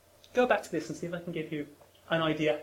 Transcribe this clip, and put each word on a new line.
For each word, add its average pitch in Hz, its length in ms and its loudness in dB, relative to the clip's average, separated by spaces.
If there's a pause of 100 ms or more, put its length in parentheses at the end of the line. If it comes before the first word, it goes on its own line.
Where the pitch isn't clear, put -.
(340)
go 247 120 4
back 226 180 2
to - 80 -12
this - 180 -2
and 151 80 -6
see 170 100 -6
if 170 60 -6
I 170 60 -6
can 170 140 -8
give 160 180 -4
you 147 160 -4 (420)
an 165 120 2
idea 156 420 2